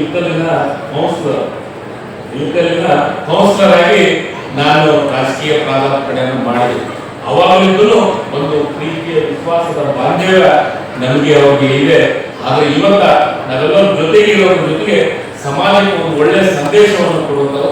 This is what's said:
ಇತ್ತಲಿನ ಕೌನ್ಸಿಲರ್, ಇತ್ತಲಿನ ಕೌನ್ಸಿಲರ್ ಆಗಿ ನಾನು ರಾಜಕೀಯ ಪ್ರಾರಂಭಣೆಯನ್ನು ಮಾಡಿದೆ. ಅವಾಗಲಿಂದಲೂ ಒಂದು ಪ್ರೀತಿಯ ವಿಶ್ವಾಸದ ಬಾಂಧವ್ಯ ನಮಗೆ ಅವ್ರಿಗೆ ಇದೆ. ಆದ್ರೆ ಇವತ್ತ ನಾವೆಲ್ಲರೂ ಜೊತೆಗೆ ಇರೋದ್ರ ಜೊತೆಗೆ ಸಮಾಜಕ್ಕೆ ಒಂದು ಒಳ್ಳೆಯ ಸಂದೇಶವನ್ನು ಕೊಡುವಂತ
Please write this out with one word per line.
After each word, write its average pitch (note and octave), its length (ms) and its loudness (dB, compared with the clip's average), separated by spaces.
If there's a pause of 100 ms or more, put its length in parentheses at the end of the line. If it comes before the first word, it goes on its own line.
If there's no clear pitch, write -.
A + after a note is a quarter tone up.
ಇತ್ತಲಿನ E3 440 -2 (460)
ಕೌನ್ಸಿಲರ್, D3 520 -4 (1000)
ಇತ್ತಲಿನ E3+ 440 -2 (420)
ಕೌನ್ಸಿಲರ್ F#3+ 520 4
ಆಗಿ G3 240 4 (560)
ನಾನು D3+ 320 2 (220)
ರಾಜಕೀಯ C#3+ 420 -2 (100)
ಪ್ರಾರಂಭಣೆಯನ್ನು C3 840 -2
ಮಾಡಿದೆ. B2 300 -2 (520)
ಅವಾಗಲಿಂದಲೂ F#3+ 680 4 (380)
ಒಂದು D3 200 -2 (200)
ಪ್ರೀತಿಯ D#3+ 420 -6 (120)
ವಿಶ್ವಾಸದ E3+ 500 -4 (180)
ಬಾಂಧವ್ಯ F#3 480 2 (560)
ನಮಗೆ C#3+ 300 2 (100)
ಅವ್ರಿಗೆ C3+ 400 4
ಇದೆ. E3 180 4 (460)
ಆದ್ರೆ D3 200 0 (120)
ಇವತ್ತ G3 260 4 (440)
ನಾವೆಲ್ಲರೂ - 400 2 (120)
ಜೊತೆಗೆ G#3 340 4
ಇರೋದ್ರ F3+ 360 2
ಜೊತೆಗೆ - 280 -2 (460)
ಸಮಾಜಕ್ಕೆ G3 580 0
ಒಂದು D#3+ 180 -2
ಒಳ್ಳೆಯ F#3 220 2 (160)
ಸಂದೇಶವನ್ನು F3+ 680 2
ಕೊಡುವಂತ C#3 280 -2 (160)